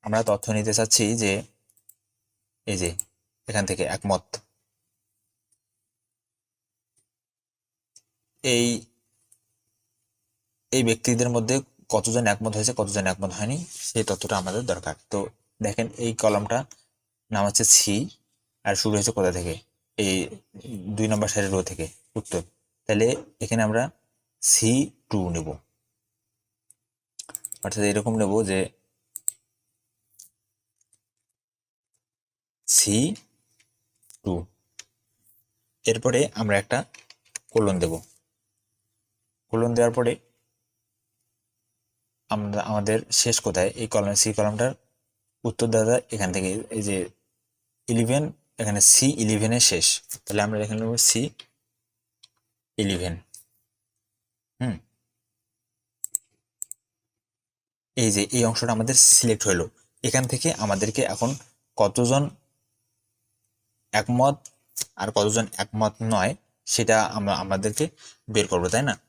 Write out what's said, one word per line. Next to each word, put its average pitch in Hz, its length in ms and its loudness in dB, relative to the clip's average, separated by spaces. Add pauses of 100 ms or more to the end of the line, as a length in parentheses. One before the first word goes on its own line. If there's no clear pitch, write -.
আমরা 110 160 0 (100)
তথ্য 104 160 0 (100)
নিতে 107 220 0
চাচ্ছি 110 260 2 (180)
যে 101 100 2 (1300)
এই 104 160 -4
যে 85 80 -2 (580)
এখান 104 220 -2
থেকে 92 120 -2 (120)
একমত, 95 300 -2 (4000)
এই, 120 220 4 (2000)
এই 131 160 2
ব্যক্তিদের 120 460 0
মধ্যে 117 220 0 (380)
কতজন 117 380 0
একমত 110 220 -2
হয়েছে, 110 260 -2
কতজন 98 260 -2
একমত 92 320 -4
হয়নি, 120 180 -4 (320)
সেই 110 220 -2
তথ্যটা 98 320 -4
আমাদের 92 280 -4
দরকার। 85 240 -6 (160)
তো 104 80 -2 (420)
দেখেন 107 260 -4 (180)
এই 117 80 -2 (100)
কলামটা 104 360 0 (720)
নাম 104 180 0
হচ্ছে 110 160 2 (120)
সি, 101 200 2 (680)
আর 101 160 0
শুরু 107 160 0
হয়েছে 104 220 0
কোথা 92 200 4
থেকে? 87 160 -6 (440)
এই 98 160 2 (840)
দুই 107 120 0
নম্বর 107 240 0
সারির 98 220 -2
রো 95 60 2 (100)
থেকে 82 160 -8 (300)
উত্তর। 98 240 -4 (480)
তাহলে 110 180 2 (380)
এখানে 113 220 -2
আমরা 107 160 0 (600)
সি - 280 2 (360)
টু 104 140 -2 (140)
নেব, 80 140 -4 (2250)
অর্থাৎ 101 260 -4
এরকম 107 300 0
নেব 101 120 2 (180)
যে 95 80 0 (4000)
সি - 280 2 (1200)
টু। 95 140 -4 (1500)
এরপরে 120 360 2 (200)
আমরা 104 220 2
একটা 123 160 -2 (720)
কোলন 101 320 2
দেব। 82 100 0 (1600)
কোলন 117 240 2
দেওয়ার 117 180 4
পরে 120 180 0 (2250)
আমরা, 104 300 -4 (100)
আমাদের 98 280 0 (220)
শেষ 117 160 0 (100)
কোথায়? 92 240 0 (120)
এই 110 100 -6
কলাম, 101 300 0
সি - 60 2 (100)
কলামটার 110 340 0 (720)
উত্তরদাতা 113 520 2 (180)
এখান 98 180 -2
থেকে, 95 180 -2 (260)
এই 107 60 -2
যে 101 140 -2 (920)
ইলেভেন, 120 340 2 (360)
এখানে 104 220 -2 (120)
সি - 140 6 (160)
ইলেভেনে 110 360 2 (100)
শেষ। 87 180 2 (380)
তাহলে 104 220 -2
আমরা 107 180 -4
এখানে 107 160 -4
নেব 113 120 -4 (160)
সি 117 120 2 (1600)
ইলেভেন। 90 360 -2 (1500)
হুম, 123 140 -4 (3250)
এই 113 140 4
যে 101 120 0 (140)
এই 120 120 2
অংশটা 117 280 -2
আমাদের 117 200 0 (180)
সিলেক্ট 113 320 2
হলো। 90 180 2 (400)
এখান 131 280 2
থেকে 135 160 -2 (160)
আমাদেরকে 104 380 0 (100)
এখন 117 180 0 (480)
কতজন 123 440 2 (1700)
একমত 127 440 2 (600)
আর 101 200 -4
কতজন 107 280 2 (180)
একমত 107 320 0 (180)
নয়, 104 200 2 (340)
সেটা 113 300 2 (200)
আমরা, 101 160 -2 (100)
আমাদেরকে 98 420 -2 (440)
বের 104 200 2
করবো, 90 200 0
তাই 113 200 0
না? 107 60 -2 (140)